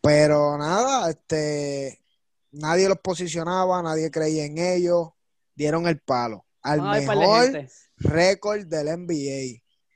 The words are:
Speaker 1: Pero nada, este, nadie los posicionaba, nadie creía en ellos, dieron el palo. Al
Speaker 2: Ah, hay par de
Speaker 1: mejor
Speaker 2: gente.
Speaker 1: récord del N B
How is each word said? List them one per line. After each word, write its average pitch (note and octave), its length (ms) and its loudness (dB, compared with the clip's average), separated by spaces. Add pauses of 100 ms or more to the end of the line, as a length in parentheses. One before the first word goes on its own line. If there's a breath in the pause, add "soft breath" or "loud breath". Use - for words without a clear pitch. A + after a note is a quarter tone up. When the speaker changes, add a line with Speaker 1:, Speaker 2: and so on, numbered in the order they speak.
Speaker 1:
Pero D3 560 4
nada, G3 520 0
este, D3 880 -4 (520)
nadie D#3+ 380 0
los F#3+ 100 0
posicionaba, F3+ 800 -2
nadie D#3+ 300 -4
creía D#3 340 -2
en D3 140 -10
ellos, F3 500 0 (460)
dieron D3+ 320 -2
el D#3+ 120 0
palo. A#2+ 460 -4 (160)
Al D3 200 0
Speaker 2:
Ah, G3 100 -2
hay G#3 160 0
par G#3+ 100 0
de - 40 4
Speaker 1:
mejor G#3+ 220 6 (100)
Speaker 2:
gente. C#3 180 -10 (260)
Speaker 1:
récord F#3+ 680 0
del D#3 240 -4
N E3+ 180 -8
B C3+ 540 -6 (340)